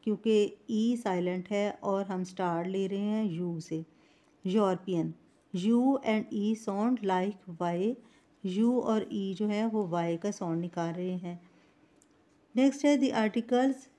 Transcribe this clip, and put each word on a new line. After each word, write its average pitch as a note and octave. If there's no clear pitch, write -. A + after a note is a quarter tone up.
क्योंकि G#3
ई A3+
साइलेंट F3+
है G3+
और G3
हम F#3
स्टार्ट F3+
ले F#3+
रहे G3
हैं G#3+
यू E3+
से। D#3+
यूरोपियन, F#3
U A#3+
and G#3+
E G#3+
sound G#3+
like F#3
Y, F3+
यू A3+
और A3
ई G3
जो G#3
है G#3
वो G#3+
वाई E3+
का G#3
साउंड E3+
निकाल E3+
रहे F#3
हैं। F3
नेक्स्ट C4+
है C#4+
the C4+
articles A#3+